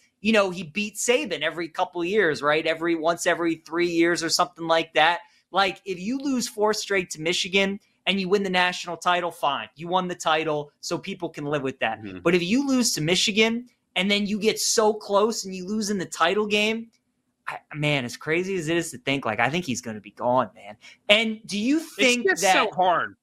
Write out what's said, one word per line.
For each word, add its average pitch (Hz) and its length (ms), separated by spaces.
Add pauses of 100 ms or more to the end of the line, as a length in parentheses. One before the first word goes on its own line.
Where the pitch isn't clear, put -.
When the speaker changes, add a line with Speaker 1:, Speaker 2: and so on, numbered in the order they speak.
(220)
Speaker 1:
you 214 120
know, 202 160
he 180 140
beat 208 320
Saban 233 460
every 160 280
couple 175 320
of 170 60
years, 175 340
right? 151 240
Every, 160 300
once 165 320
every 165 300
three 175 320
years 165 340
or 165 60
something 165 360
like 165 300
that. 165 240 (320)
Like, 185 340
if 185 140
you 220 180
lose 269 300
four 214 260
straight 196 380
to 156 100
Michigan, 190 580 (300)
and 196 100
you 185 80
win 202 160
the 190 60
national 180 480
title, 175 340
fine. 135 460
You 165 100
won 180 220
the 175 60
title, 156 560 (100)
so 175 160
people 185 320
can 156 160
live 143 160
with 131 180
that. 113 220
Speaker 2:
Mm-hmm. 92 180
Speaker 1:
But 170 160
if 175 80
you 254 240
lose 254 280
to 151 60
Michigan 220 680 (260)
and 185 160
then 202 140
you 202 140
get 208 200
so 214 340
close 214 520
and 190 100
you 180 100
lose 208 260
in 208 60
the 170 80
title 196 420
game, 214 420 (580)
I, - 120 (140)
man, 147 320
as 117 120
crazy 185 380
as 160 120
it 170 100
is 165 140
to - 60
think, 135 280
like, 110 140
I 120 100
think 175 140
he's 120 180
gonna 107 200
be 104 100
gone, 120 440
man. 101 200 (320)
And 220 380
do 190 120
you 262 220
think 247 460
Speaker 2:
It's 185 160
just 190 120
Speaker 1:
that 196 160
Speaker 2:
so - 60
hard 156 480